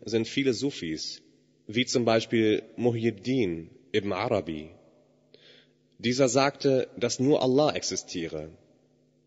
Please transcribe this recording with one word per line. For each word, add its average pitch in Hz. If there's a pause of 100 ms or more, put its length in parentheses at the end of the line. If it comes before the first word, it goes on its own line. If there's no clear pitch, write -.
sind 113
viele 135
Sufis, 98 (440)
wie 117
zum 120
Beispiel 113 (140)
Muhyiddin 113 (220)
ibn 101
Arabi. 85 (1300)
Dieser 123
sagte, 135
dass 120
nur 135
Allah 131
existiere, 80 (760)